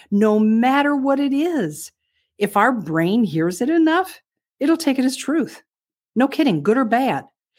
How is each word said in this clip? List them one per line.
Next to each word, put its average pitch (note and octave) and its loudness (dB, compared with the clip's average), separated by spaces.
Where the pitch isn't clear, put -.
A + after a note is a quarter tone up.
No G#3+ 2
matter B3+ 2
what C#4 0
it C#4+ -2
is, C#4 -4
if G3+ -2
our A3 4
brain F3+ 0
hears E3+ -2
it B3 -2
enough, E4 0
it'll D#4 2
take C4+ -2
it B3+ 0
as C4 -2
truth. C#4 -4
No B3+ 2
kidding, B3 0
good G#3+ 2
or C4+ 2
bad. A3+ -2